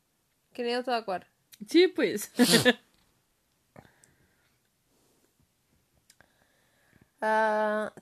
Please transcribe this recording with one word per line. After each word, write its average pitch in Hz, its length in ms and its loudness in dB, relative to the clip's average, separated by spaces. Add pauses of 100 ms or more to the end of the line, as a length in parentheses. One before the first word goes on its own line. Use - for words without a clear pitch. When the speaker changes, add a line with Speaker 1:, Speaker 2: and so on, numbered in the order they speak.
(540)
Speaker 1:
Que 247 100 -10
nem 240 80 -4
eu 240 120 -4
tô 262 80 -6
agora. 208 360 -6 (400)
Speaker 2:
Tipo 349 340 2
isso. 208 340 -4
<laughs> 240 500 2 (4000)
Speaker 1:
Ah, 214 640 -2 (100)